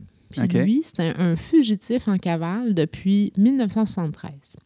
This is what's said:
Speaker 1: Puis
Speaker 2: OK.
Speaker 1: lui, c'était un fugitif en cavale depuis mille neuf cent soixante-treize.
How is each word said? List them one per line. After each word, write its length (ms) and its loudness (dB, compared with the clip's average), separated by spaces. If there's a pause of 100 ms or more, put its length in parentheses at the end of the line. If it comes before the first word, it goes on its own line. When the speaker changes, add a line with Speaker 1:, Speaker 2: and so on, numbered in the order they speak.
(300)
Speaker 1:
Puis 120 -6
Speaker 2:
OK. 120 0
Speaker 1:
lui, 300 2
c'était 340 -4
un 180 0
fugitif 720 0
en 100 2
cavale 560 -2
depuis 640 0
mille 200 4
neuf 140 0
cent 140 0
soixante-treize. 800 -8